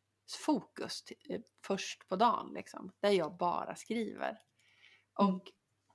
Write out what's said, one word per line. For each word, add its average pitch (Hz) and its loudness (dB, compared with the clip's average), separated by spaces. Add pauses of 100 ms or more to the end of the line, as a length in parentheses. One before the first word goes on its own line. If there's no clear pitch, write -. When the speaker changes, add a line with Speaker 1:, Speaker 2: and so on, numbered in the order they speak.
(460)
Speaker 1:
fokus - -2
t-, - -14 (160)
eh, - -4 (260)
först - -4
på 185 -2
dagen, 220 4
liksom, - -12
där 202 4
jag 175 2
bara 175 0
skriver. 214 -4 (840)
Speaker 2:
Mm. 196 6
Speaker 1:
Och 185 -6 (520)